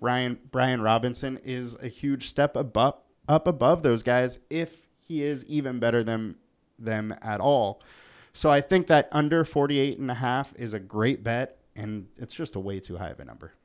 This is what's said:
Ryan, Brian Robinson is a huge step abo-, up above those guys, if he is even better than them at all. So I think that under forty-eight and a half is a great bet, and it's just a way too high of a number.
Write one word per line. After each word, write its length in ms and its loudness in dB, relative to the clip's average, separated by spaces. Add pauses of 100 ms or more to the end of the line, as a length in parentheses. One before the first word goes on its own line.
Ryan, 360 0 (140)
Brian 300 2
Robinson 640 0
is 360 -8
a 60 -10
huge 400 -4
step 280 0
abo-, 420 2 (320)
up 180 4
above 360 4
those 200 2
guys, 360 2 (100)
if 360 -6 (140)
he 240 -6
is 220 -4
even 340 -2
better 240 2
than 320 -4 (420)
them 440 -4
at 180 -6
all. 420 2 (520)
So 160 0
I 100 6
think 280 2
that 260 6
under 320 2
forty-eight 520 0
and 140 -6
a 40 -6
half 420 -4
is 160 -8
a 60 -6
great 440 0
bet, 340 -4 (180)
and 320 -10 (100)
it's 160 -14
just 220 -10
a 40 -4
way 220 -6
too 160 -12
high 120 -8
of 120 -14
a 40 -16
number. 280 -20 (120)